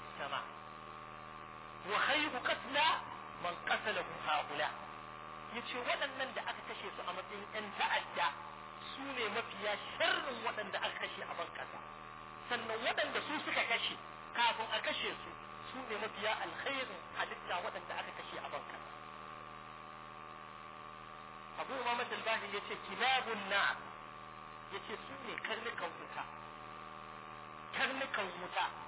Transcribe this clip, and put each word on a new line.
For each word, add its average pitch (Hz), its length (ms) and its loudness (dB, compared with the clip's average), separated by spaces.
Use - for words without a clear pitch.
sama. 139 280 0
Wa 180 180 2
khayru 294 400 6
qatla 247 480 4
man 175 200 0
qatalahu 190 600 2
haula." 147 520 4
Ya 233 120 -4
ce, 247 160 -4
"Waɗannan 269 540 2
da 220 120 -2
aka - 200 -2
kashe 214 260 -4
su 170 120 -4
a 175 120 -2
matsayin 202 360 -6
ƴan 214 220 -2
ta'adda - 560 4
su - 220 -6
ne 262 220 0
mafiya 208 500 2
sharrin 320 500 4
waɗanda 214 400 0
aka - 180 2
kashe 196 240 -2
a - 140 -4
ban 170 140 0
ƙasa. 131 320 -6
Sannan 226 340 0
waɗanda 277 420 4
su 294 160 0
suka 285 260 2
kashe - 340 4
kafin 226 380 6
a 214 140 2
kashe 247 320 2
su, 78 180 -6
su 202 140 -6
ne 240 180 -2
mafiya 214 380 2
alkhairin 208 680 0
halitta - 460 -2
waɗanda - 360 -2
aka - 200 -2
kashe - 260 -6
a - 100 -4
ban 147 140 -2
ƙasa." 80 280 -8
Abu - 240 -4
Umama 240 280 2
al-Bahili 208 540 0
ya 196 60 -2
ce, - 140 -6
"Kilabun 220 680 4
nar." 190 320 6
Ya - 120 -4
ce, 220 160 -4
"Su - 220 -8
ne - 180 -4
karnukan 220 540 0
wuta." 151 340 -4
Karnukan 262 640 2
wuta. 180 340 2